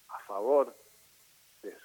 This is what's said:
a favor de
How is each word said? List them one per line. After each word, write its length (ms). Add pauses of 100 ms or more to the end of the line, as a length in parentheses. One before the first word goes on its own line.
a 160
favor 500 (840)
de 240